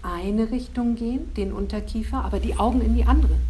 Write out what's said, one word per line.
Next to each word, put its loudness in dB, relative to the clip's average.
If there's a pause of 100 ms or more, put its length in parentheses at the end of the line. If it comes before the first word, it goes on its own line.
eine -2
Richtung -2
gehen, -6
den -4
Unterkiefer, -4
aber -2
die -2
Augen 2
in 4
die 4
andere. 6 (140)